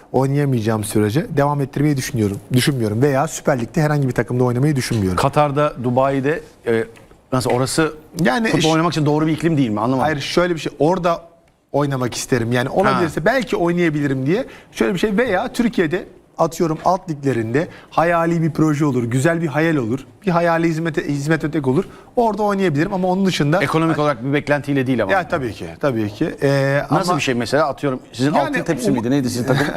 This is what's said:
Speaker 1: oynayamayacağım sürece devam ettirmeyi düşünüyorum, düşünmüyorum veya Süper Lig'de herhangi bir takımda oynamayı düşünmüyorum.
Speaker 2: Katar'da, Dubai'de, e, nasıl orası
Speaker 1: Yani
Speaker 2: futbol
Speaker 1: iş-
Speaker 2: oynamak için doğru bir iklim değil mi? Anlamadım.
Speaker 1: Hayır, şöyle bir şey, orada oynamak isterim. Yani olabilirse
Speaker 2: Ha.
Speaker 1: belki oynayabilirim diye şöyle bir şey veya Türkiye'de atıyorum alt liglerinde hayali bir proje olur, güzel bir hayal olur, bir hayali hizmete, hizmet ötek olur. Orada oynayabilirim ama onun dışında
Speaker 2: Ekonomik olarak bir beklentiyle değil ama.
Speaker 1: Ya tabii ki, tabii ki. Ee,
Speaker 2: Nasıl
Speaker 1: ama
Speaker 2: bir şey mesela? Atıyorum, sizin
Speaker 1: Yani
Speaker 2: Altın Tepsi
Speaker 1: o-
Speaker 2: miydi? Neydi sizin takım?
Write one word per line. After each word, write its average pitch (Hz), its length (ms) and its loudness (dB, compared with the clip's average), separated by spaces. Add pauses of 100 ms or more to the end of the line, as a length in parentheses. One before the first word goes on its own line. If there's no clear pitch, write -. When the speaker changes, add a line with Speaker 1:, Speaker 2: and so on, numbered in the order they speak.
(120)
Speaker 1:
oynayamayacağım 127 720 0
sürece 110 540 0
devam 143 240 2
ettirmeyi 143 360 0
düşünüyorum, 107 400 -2 (160)
düşünmüyorum 120 480 0
veya 143 260 2
Süper 147 320 -2
Lig'de 117 220 -4
herhangi 147 260 2
bir 123 60 -2
takımda 123 300 0
oynamayı 127 320 2
düşünmüyorum. 101 420 0
Speaker 2:
Katar'da, 147 560 2 (100)
Dubai'de, 135 580 0 (260)
e, 113 160 2 (480)
nasıl 127 180 0
orası 131 440 0 (300)
Speaker 1:
Yani 233 240 2
Speaker 2:
futbol 185 120 2
Speaker 1:
iş- 170 60 2
Speaker 2:
oynamak 160 260 2
için 156 140 0
doğru 151 220 2
bir 160 40 2
iklim 160 260 0
değil 131 120 2
mi? 104 100 -2
Anlamadım. 127 240 0
Speaker 1:
Hayır, 151 160 0
şöyle 175 360 0
bir 156 40 -8
şey, 143 200 -8
orada 170 420 0 (500)
oynamak 139 420 -2
isterim. 117 380 -2
Yani 123 180 0
olabilirse - 500 0
Speaker 2:
Ha. 160 60 -2
Speaker 1:
belki 226 300 0
oynayabilirim 151 680 0
diye 202 200 0 (260)
şöyle 226 220 0
bir 170 60 -4
şey 208 180 0
veya 240 360 0
Türkiye'de 190 520 0 (320)
atıyorum 165 480 0
alt 185 240 0
liglerinde 139 580 -2 (220)
hayali 170 520 0
bir 165 100 0
proje 156 340 2
olur, 127 180 0
güzel 135 380 0
bir 170 60 0
hayal 156 280 0
olur, 123 240 -2 (260)
bir 185 60 0
hayali 170 360 2
hizmete, 165 400 -4
hizmet 147 360 -2
ötek 151 240 -2
olur. 135 180 2 (300)
Orada 220 280 0
oynayabilirim 196 500 0
ama 185 140 -2
onun 190 180 0
dışında 156 380 2
Speaker 2:
Ekonomik 156 360 2
olarak 139 260 0
bir 139 80 -2
beklentiyle 139 540 0
değil 131 160 2
ama. 190 80 -2
Speaker 1:
Ya 180 160 2
tabii 131 260 -4
ki, 92 120 -12 (140)
tabii 113 300 0
ki. 127 320 -4
Ee, 139 400 2 (100)
Speaker 2:
Nasıl 185 180 0
Speaker 1:
ama 175 80 0
Speaker 2:
bir 135 60 -2
şey 135 120 0
mesela? 139 320 0
Atıyorum, 131 320 -4 (140)
sizin 135 200 0
Speaker 1:
Yani 143 160 2
Speaker 2:
Altın - 140 -2
Tepsi 139 280 -2
Speaker 1:
o- - 20 2
Speaker 2:
miydi? 120 180 0
Neydi 135 180 0
sizin 123 160 -4
takım? 135 320 2